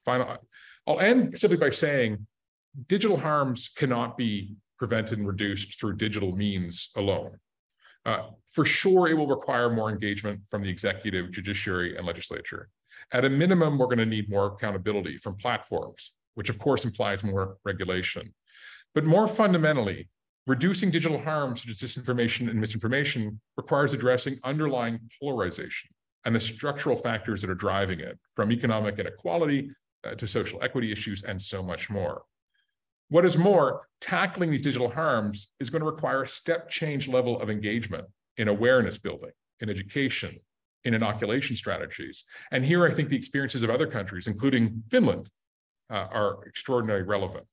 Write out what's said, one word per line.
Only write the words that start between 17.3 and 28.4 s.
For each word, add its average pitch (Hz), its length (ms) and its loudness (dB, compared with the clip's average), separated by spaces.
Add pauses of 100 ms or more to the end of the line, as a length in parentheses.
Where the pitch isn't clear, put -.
regulation. 90 720 -4 (600)
But 156 100 2
more 180 220 6
fundamentally, 156 840 2 (380)
reducing 170 460 2
digital 160 280 2
harms 143 420 -2
such 120 80 -12
as 104 80 -10
disinformation 120 680 -2
and 110 120 0
misinformation 110 800 -2 (160)
requires 143 360 2
addressing 127 520 0
underlying 127 560 -2 (200)
polarization 120 680 -4 (340)
and 117 100 2
the 113 60 4
structural 139 540 -2
factors 110 460 -2
that 98 100 0
are 92 60 0
driving 95 420 0
it, 71 180 -10 (200)
from 110 160 4